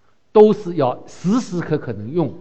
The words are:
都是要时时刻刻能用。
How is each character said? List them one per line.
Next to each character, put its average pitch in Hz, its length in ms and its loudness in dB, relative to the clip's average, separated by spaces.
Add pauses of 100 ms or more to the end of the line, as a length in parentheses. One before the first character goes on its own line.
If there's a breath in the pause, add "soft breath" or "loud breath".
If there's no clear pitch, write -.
(320)
都 214 200 8
是 175 220 -8
要 131 320 -2
时 208 340 -4
时 180 200 -6
刻 151 180 -2
刻 127 140 -10
能 104 180 -12
用。 160 300 -4